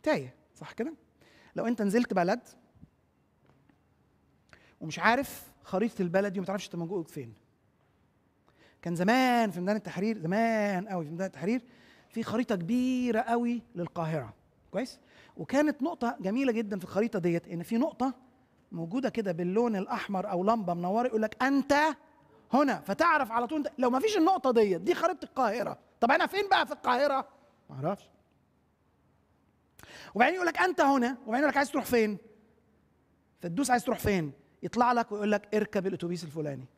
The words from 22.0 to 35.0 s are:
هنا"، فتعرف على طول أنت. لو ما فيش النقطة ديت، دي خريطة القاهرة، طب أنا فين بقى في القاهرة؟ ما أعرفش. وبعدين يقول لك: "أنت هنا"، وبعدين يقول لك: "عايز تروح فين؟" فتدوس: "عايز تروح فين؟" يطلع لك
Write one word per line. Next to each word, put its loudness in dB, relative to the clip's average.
هنا"، 2
فتعرف 2
على 0
طول -2
أنت. -2
لو 2
ما 2
فيش 2
النقطة 4
ديت، 4
دي 2
خريطة -2
القاهرة، -2
طب 4
أنا 4
فين -2
بقى 4
في -8
القاهرة؟ 0
ما -18
أعرفش. -4
وبعدين 4
يقول 0
لك: -2
"أنت 2
هنا"، 4
وبعدين 0
يقول 4
لك: 0
"عايز 0
تروح -2
فين؟" 2
فتدوس: -2
"عايز 2
تروح -2
فين؟" 0
يطلع 2
لك 0